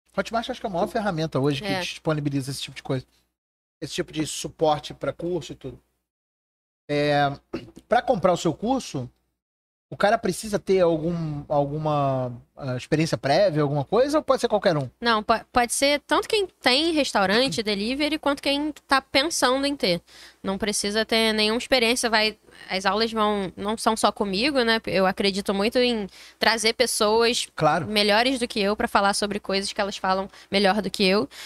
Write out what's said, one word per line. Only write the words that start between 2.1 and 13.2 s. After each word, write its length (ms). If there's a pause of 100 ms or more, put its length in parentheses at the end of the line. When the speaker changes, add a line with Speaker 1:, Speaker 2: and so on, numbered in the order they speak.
Speaker 1:
esse 100
tipo 140
de 80
coisa. 240 (760)
Esse 140
tipo 180
de 140
suporte 680
pra 200
curso 400
e 20
tudo. 240 (1120)
É, 400 (580)
pra 140
comprar 300
o 40
seu 160
curso, 560 (800)
o 80
cara 220
precisa 400
ter 220
algum, 680
alguma, 840 (240)
ah, 200
experiência 400
prévia, 460